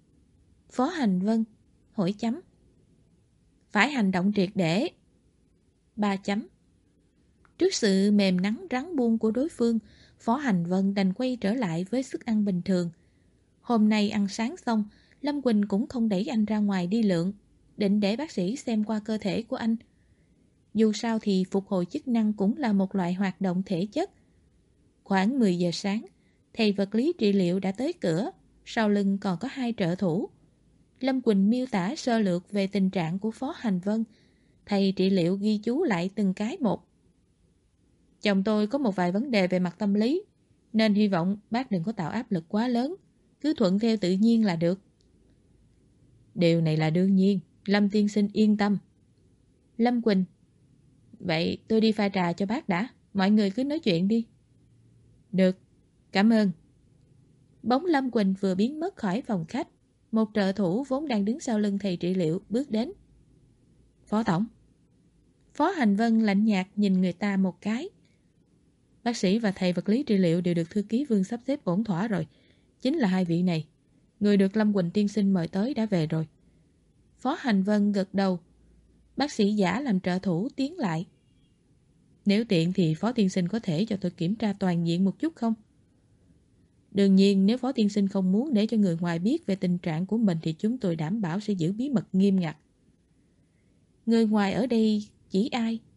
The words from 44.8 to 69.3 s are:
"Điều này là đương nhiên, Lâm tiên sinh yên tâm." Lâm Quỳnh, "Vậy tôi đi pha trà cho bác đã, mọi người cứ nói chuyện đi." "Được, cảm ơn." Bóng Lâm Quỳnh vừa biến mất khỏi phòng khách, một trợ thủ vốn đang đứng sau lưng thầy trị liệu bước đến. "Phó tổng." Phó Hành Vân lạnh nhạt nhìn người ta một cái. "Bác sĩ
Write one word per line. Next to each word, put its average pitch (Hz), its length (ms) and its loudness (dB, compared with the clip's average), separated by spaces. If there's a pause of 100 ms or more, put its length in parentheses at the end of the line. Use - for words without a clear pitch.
"Điều 165 260 2
này 156 160 2
là 156 120 0
đương 185 260 2
nhiên, 190 240 2 (260)
Lâm 202 240 2
tiên 208 180 2
sinh 208 260 0
yên 214 240 4
tâm." 202 200 0 (1000)
Lâm 240 240 2
Quỳnh, 196 220 2 (960)
"Vậy 180 380 -2 (100)
tôi 220 140 2
đi 220 100 4
pha 202 180 0
trà 180 240 -2
cho 202 120 -4
bác 226 240 -6
đã, 196 180 -2 (260)
mọi 196 180 2
người 208 200 2
cứ 254 120 -4
nói 294 160 -4
chuyện 180 280 0
đi." 226 180 0 (1080)
"Được, 185 260 2 (540)
cảm 208 220 4
ơn." 208 180 4 (1120)
Bóng 254 220 0
Lâm 269 260 0
Quỳnh 196 280 2
vừa 190 160 0
biến 254 240 -2
mất 359 160 -6
khỏi 208 260 -4
phòng 185 240 -4
khách, - 220 -6 (440)
một 220 220 0
trợ 196 180 0
thủ 196 320 0
vốn 277 240 -4
đang 208 180 -2
đứng 247 140 -2
sau 220 200 -2
lưng 202 200 -2
thầy 185 180 -4
trị 175 160 -2
liệu 175 360 -2
bước 269 220 -4
đến. 233 200 -2 (1120)
"Phó 214 180 -2
tổng." 196 220 0 (1080)
Phó 311 160 0
Hành 247 260 2
Vân 226 240 2
lạnh 208 260 2
nhạt 190 300 0
nhìn 190 260 2
người 180 120 0
ta 196 240 -4
một 185 240 -2
cái. 247 280 -6 (1120)
"Bác 233 140 -2
sĩ 196 220 2